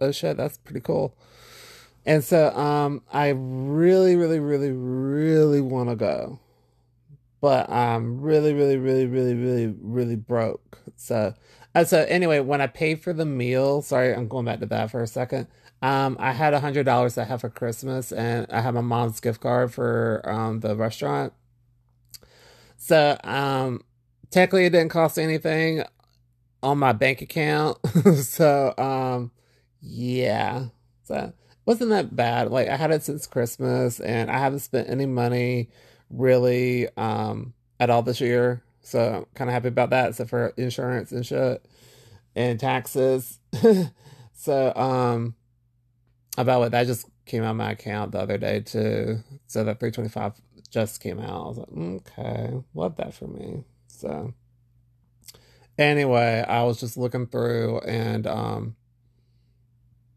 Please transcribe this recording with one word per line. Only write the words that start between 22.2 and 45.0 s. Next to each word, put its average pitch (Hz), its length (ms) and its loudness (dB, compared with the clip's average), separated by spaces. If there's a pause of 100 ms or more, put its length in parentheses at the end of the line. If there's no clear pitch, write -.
So, 147 480 4
um, 131 580 -2 (480)
technically 185 360 6
it 170 40 2
didn't 165 200 4
cost 165 280 2
anything 160 640 0 (800)
on 139 160 2
my 135 140 6
bank 127 300 0
account. 151 640 -2
<laughs> 165 380 6
So, 139 560 2
um, 127 540 -2 (480)
yeah. 120 840 -2 (360)
So, - 140 -10
it - 180 -8 (300)
wasn't 226 260 0
that 185 240 0
bad. 120 380 0
Like, 123 160 2
I 139 80 -2
had 156 160 0
it 156 100 2
since 147 240 -8
Christmas, 123 720 -2
and 113 320 -2
I 123 80 -2
haven't 139 220 -2
spent - 280 -4
any 135 180 -2
money 123 600 -2 (420)
really, 123 840 4
um, 110 580 -4 (260)
at 120 100 4
all 117 120 4
this 120 180 -2
year. 123 420 2 (200)
So, 117 320 0
I'm - 200 -8
kinda 123 180 -4
happy 123 160 -2
about 123 220 0
that, 127 200 2
except 117 200 -8
for 120 260 -2
insurance 120 540 -4
and 123 160 -6
shit 131 400 -2 (720)
and 120 240 0
taxes. 131 800 -2 (120)
<laughs> 185 380 4 (440)
So, 135 420 0
um, 120 580 0 (1040)